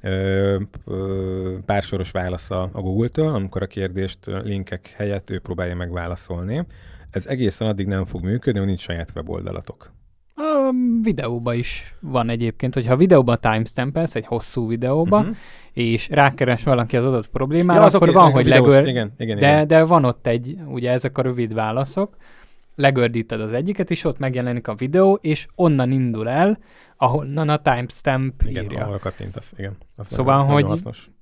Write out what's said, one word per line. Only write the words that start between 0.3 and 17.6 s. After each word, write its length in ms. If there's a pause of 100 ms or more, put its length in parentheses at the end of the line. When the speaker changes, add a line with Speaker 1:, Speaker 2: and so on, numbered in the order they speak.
Speaker 1:
ö, 680 (100)
pársoros 460
válasza 500
a 200
Google-től, 540
amikor 260
a 60
kérdést, 600
ö, 140
linkek 560
helyett 320
ő 100
próbálja 360
megválaszolni. 920 (440)
Ez 160
egészen 420
addig 200
nem 180
fog 180
működni, 360
hogy 80
nincs 140
saját 340
weboldalatok. 760 (440)
Speaker 2:
A 360 (300)
videóba 520
is 460
van 300
egyébként, 440
hogyha 200
a 40
videóba 380
timestampelsz 800
egy 100
hosszú 420
videóba, 540
Speaker 1:
Mhm. 100 (420)
Speaker 2:
és 360
rákeres 540
valaki 340
az 80
adott 240
problémára, 500